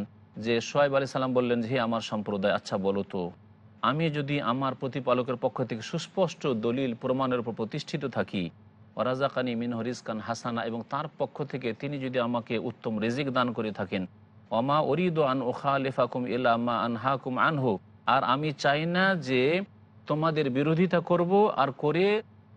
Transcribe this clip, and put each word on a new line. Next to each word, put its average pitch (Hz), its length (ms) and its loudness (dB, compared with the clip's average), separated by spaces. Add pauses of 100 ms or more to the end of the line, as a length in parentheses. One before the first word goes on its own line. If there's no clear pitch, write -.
(460)
যে 117 80 2 (140)
শুআইব 143 300 2
আলাইহিস 135 200 0
সালাম 131 200 0
বললেন 120 260 4
যে, 110 80 -4
হে 135 60 2 (100)
আমার 113 240 0
সম্প্রদায়, 104 460 0
আচ্ছা - 180 -6 (120)
বলো 98 140 2 (120)
তো, 95 80 -2 (680)
আমি 156 160 0 (120)
যদি 143 180 -2 (160)
আমার 131 300 -2
প্রতিপালকের 123 640 0
পক্ষ 127 140 -2 (120)
থেকে 113 220 -6
সুস্পষ্ট 170 500 -4 (240)
দলিল 123 260 0 (120)
প্রমাণের 127 380 0
উপর 113 180 -4
প্রতিষ্ঠিত 135 440 -6 (140)
থাকি, 95 260 -2 (540)
ওয়া 110 80 0
রাযাকানি 127 500 -2
মিনহু 120 260 -4
রিজকান 117 380 -6
হাসানা, 117 460 -4
এবং 117 240 -6
তার 147 160 -6 (120)
পক্ষ 143 260 -4
থেকে 127 300 -4
তিনি 143 260 -6
যদি 127 200 -2
আমাকে 117 380 0
উত্তম 110 420 -4
রিজিক 123 340 0
দান 123 200 0
করে 110 180 -4
থাকেন, 95 360 -4 (420)
ওয়া 113 120 2
মা 143 180 2
উরিদু 160 440 2
আন 131 180 2
উখালিফাকুম 131 840 0
ইলা 117 300 4
মা 117 220 0
আনহাকুম 123 580 -2
আনহু, 131 420 2 (260)
আর 127 180 4
আমি 143 300 2
চাই 147 320 2
না 185 300 2
যে 131 460 2 (460)
তোমাদের 151 420 0
বিরোধিতা 160 500 2
করব, 175 560 4
আর 139 160 2
করে 190 520 0 (340)